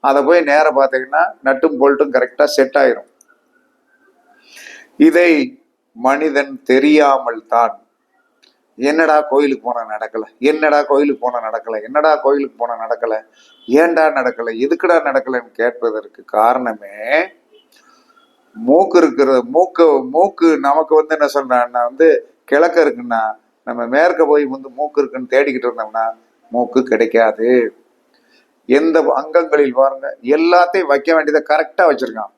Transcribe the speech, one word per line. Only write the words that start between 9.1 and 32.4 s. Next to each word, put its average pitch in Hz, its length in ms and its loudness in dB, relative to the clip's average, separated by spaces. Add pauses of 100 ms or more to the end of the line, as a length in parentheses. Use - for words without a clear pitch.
கோயிலுக்கு 143 460 -2
போனா 120 240 -6
நடக்கல? 107 340 -10 (140)
என்னடா 151 440 0
கோயிலுக்கு 143 420 0
போனா 123 220 -4
நடக்கல? 110 360 -8
என்னடா 151 340 0
கோயிலுக்கு 143 400 -2
போனா 117 260 -6
நடக்கல? 113 320 -6 (540)
ஏன்டா 160 360 2 (140)
நடக்கல? 120 300 -4 (160)
எதுக்குடா 170 320 0 (120)
நடக்கலன்னு?" 131 440 -4
கேட்பதற்கு 117 720 -4
காரணமே, 107 720 -2 (1600)
மூக்கு 156 420 2
இருக்கிற, 135 320 2 (240)
மூக்கு, 170 320 2 (180)
மூக்கு 165 440 0 (100)
நமக்கு 147 360 0
வந்து 156 240 2
என்ன 147 160 0
சொல்றான்னா 123 500 -2
வந்து 135 240 0 (360)
கிழக்க 170 400 0
இருக்குன்னா, 120 380 -4 (440)
நம்ம 120 200 -8
மேற்க 151 440 0
போய் 147 140 2 (100)
வந்து 135 160 -16
மூக்கு 143 300 -6
இருக்குன்னு 131 340 -6
தேடிக்கிட்டு 127 340 0
இருந்தோம்னா 113 380 -6 (460)
மூக்கு 120 300 -2
கிடைக்காது. 113 680 0 (1160)
எந்த 156 300 2 (220)
அங்கங்களில் 147 600 0
பாருங்க, 135 280 0 (280)
எல்லாத்தையும் 175 560 2
வைக்க 143 220 0
வேண்டியதை 151 360 2
கரெக்டா 151 400 0
வச்சிருக்கான். 113 480 -6